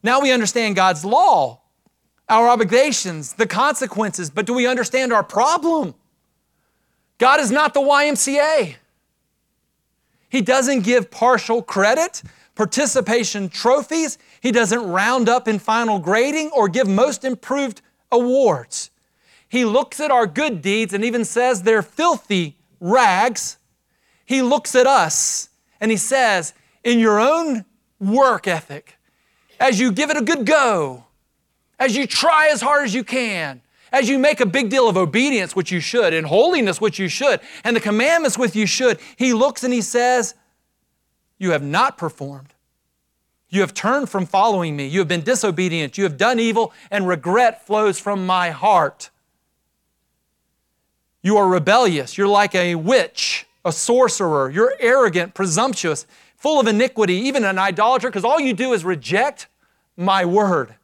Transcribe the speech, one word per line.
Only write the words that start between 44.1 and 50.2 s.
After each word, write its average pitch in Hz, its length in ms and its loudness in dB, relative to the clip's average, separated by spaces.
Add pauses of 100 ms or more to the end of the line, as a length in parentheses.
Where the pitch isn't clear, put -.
following 190 500 0
me. 139 120 -8
You 165 120 -2
have 175 80 0
been 170 160 -2
disobedient. 180 760 -2
You 196 60 -2
have 156 140 -2
done 233 200 2
evil, 226 360 0 (180)
and 196 160 -2
regret 190 580 0
flows 214 320 0
from 196 280 -4
my 180 240 0
heart. 160 600 0 (2000)